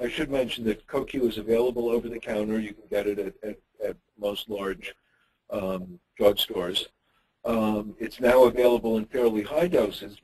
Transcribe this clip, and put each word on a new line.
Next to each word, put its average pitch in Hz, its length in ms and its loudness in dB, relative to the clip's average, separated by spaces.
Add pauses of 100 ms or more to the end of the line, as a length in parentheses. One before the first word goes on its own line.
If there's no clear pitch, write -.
I 120 80 -4
should 147 220 -4
mention 120 340 -2
that 107 220 -2
co 139 160 -2
Q 127 240 -2
is 107 100 -2
available 117 500 0
over 117 220 0
the 117 100 -10
counter. 107 400 -2
You 104 140 -6
can - 160 -20
get 101 160 0
it 104 140 0
at, 95 140 -6 (140)
at, 101 120 -10 (280)
at 92 100 -8 (200)
most 101 320 -4
large, 98 460 -6 (560)
um, 92 480 -6 (200)
drugstores. 101 680 2 (580)
Um, 107 540 0
it's 107 200 -8
now 127 260 8
available 117 520 2
in 107 80 -2
fairly 113 380 0
high 156 240 0
doses 104 560 -2